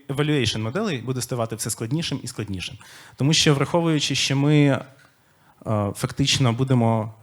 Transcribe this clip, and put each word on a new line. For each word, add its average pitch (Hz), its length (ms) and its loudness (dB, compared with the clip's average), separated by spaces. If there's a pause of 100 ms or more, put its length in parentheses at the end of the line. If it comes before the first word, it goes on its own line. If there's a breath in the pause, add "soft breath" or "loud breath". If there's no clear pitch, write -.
evaluation 147 480 0
моделей 139 400 -4
буде 123 240 -6
ставати 117 340 -4
все 123 140 -6
складнішим 135 540 -4
і 117 40 -10
складнішим. 98 500 -8 (380 loud breath)
Тому 143 180 2
що, 156 200 4
враховуючи, 147 600 0
що 135 200 0
ми, 143 200 4 (100)
е, 135 160 2 (1120 soft breath)
фактично - 580 0
будемо 113 680 2